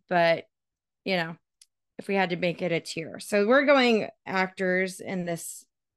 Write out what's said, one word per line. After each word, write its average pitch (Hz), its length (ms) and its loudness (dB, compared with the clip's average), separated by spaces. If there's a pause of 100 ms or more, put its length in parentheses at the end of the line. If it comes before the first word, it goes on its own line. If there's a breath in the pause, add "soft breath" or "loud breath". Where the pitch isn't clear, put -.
but, 170 360 2 (580)
you 190 140 0
know, 170 180 -6 (640)
if - 120 -10
we 196 60 -2
had 185 160 2
to 175 40 -2
make 170 260 -2
it 170 120 -2
a 160 80 -2
tier. 165 400 -12
So 208 260 0
we're 269 180 6
going 247 440 4 (160)
actors 185 760 -2
in 180 240 -6
this - 420 -8 (320)